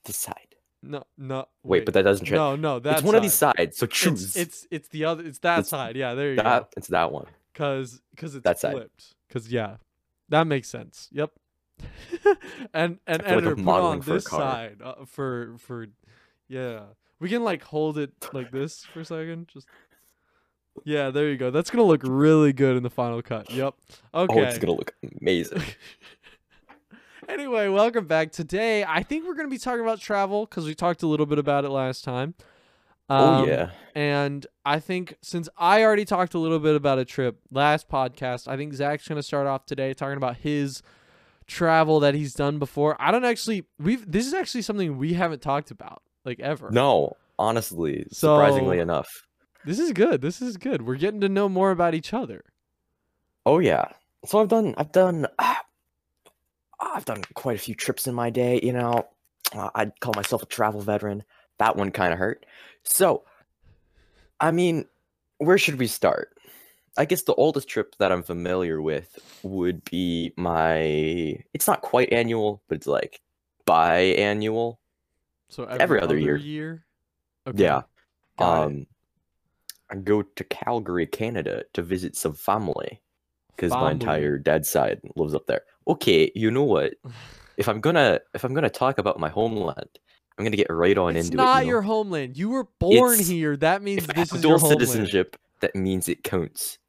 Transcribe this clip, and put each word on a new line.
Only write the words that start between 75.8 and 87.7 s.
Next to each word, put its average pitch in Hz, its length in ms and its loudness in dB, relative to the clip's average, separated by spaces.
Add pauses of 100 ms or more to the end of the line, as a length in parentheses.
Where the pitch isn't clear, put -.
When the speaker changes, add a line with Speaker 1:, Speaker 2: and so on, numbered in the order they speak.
Speaker 2:
every 135 180 4
Speaker 1:
other 82 160 2
Speaker 2:
other - 20 2
Speaker 1:
year. 73 200 2
Speaker 2:
year? 151 480 -10 (600)
Okay. 104 160 2
Speaker 1:
Yeah. 71 180 2 (560)
Speaker 2:
Got 85 260 2
it. - 20 2
Speaker 1:
Um, 71 220 -6 (1000)
I 101 60 -14
go 104 280 2
to - 200 -12
Calgary, 90 640 -4
Canada 110 560 -6 (100)
to 98 80 -4
visit 90 340 -4
some 78 180 -4
family, - 680 -4 (560)
'cause 87 140 -2
my - 60 0
Speaker 2:
Family. 78 160 2
Speaker 1:
entire 76 440 -2
dad's 76 320 0
side 58 320 0 (140)
lives 76 200 -2
up - 120 -4
there. - 140 -2 (260)
Okay, 85 480 4
you 110 160 0
know 135 120 2
what? 98 300 2 (100)
Speaker 2:
<laughs> 120 100 -16 (440)
Speaker 1:
If - 120 -2
I'm 107 100 -2